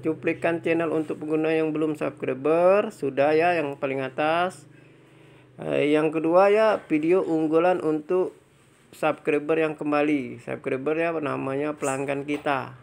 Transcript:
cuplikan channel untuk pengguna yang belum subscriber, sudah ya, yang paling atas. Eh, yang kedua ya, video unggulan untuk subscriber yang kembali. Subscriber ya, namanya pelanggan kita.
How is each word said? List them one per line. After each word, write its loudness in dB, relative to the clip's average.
cuplikan -2
channel 0
untuk -4
pengguna -2
yang 0
belum -2
subscriber, 2
sudah 2
ya, 4
yang -4
paling -4
atas. -2
Eh, 0
yang 2
kedua 4
ya, 2
video 2
unggulan 2
untuk -2
subscriber -2
yang 0
kembali. -2
Subscriber -4
ya, -2
namanya -4
pelanggan -4
kita. -4